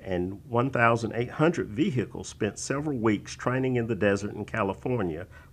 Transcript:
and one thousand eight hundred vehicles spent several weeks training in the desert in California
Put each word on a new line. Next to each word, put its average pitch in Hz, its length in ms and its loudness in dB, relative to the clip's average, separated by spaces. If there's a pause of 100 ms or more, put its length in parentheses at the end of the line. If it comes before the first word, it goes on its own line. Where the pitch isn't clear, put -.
and 92 440 -2
one 123 240 0
thousand 117 420 2
eight 120 160 -4
hundred 156 400 2
vehicles 120 580 -2
spent - 300 -4
several 143 400 -4
weeks 107 380 0
training 131 400 0
in 117 100 2
the 113 100 0
desert 101 380 2
in 104 120 -6
California 98 840 -2 (260)